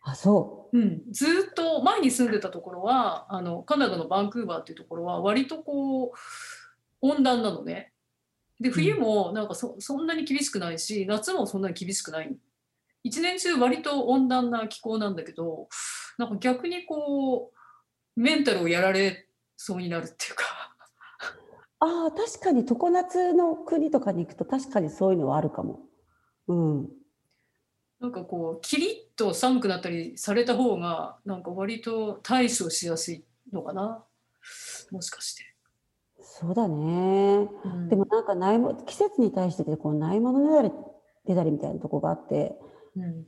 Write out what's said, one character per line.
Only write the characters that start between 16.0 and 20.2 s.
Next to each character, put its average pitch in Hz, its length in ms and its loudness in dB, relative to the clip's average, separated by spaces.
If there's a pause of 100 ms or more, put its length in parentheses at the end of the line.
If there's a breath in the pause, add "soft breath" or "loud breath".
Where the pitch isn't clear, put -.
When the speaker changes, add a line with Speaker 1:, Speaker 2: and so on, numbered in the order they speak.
Speaker 2:
な 240 80 -2
ん - 20 -10
か 208 80 -4
逆 254 300 0
に 359 180 -6
こ 285 640 -2 (640 soft breath)
う、 226 60 0
メ 302 140 4
ン 294 80 2
タ 247 100 4
ル 185 80 0
を 170 60 0
や 170 140 2
ら 190 120 4
れ 190 340 0 (300)
そ - 160 -8
う 180 60 -4
に 180 100 -6
な 170 100 -2
る 165 60 -8
っ - 40 -10
て - 180 -10